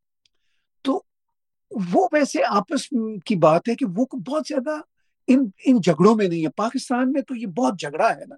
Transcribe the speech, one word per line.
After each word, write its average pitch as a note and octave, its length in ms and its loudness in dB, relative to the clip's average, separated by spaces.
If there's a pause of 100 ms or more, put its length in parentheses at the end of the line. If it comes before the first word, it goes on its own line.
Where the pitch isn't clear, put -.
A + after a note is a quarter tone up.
(840)
तो C#4 220 -2 (680)
वो A3+ 360 2
वैसे D4+ 300 0
आपस A#3 460 -2 (380)
की G#3+ 100 0
बात E3 320 4
है A#3 60 -2
कि C4+ 100 -4
वो G#3+ 300 -2
बहुत B3+ 320 -6
ज्यादा D4+ 380 -6 (440)
इन, B3+ 240 4 (140)
इन B3 140 4
झगड़ों F3 340 4
में G#3 140 2
नहीं E3+ 140 -2
है। D#3 60 -2
पाकिस्तान B3 600 -4
में C4+ 140 -2
तो C4+ 120 -12
ये A#3 120 -8
बहुत G#3+ 320 -2
झगड़ा D#3+ 320 -2
है - 160 -8
ना - 120 -20